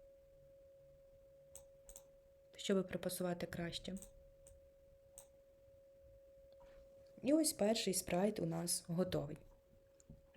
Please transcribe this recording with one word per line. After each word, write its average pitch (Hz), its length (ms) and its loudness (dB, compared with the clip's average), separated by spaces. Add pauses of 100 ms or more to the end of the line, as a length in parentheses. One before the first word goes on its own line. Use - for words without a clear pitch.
(2500)
щоб 190 320 0
припасувати 175 580 -4
краще. 175 520 -8 (3250)
І 269 100 6
ось 311 200 6
перший 202 400 2
спрайт 190 460 2
у 170 60 0
нас 170 420 -2
готовий. 165 500 0 (1000)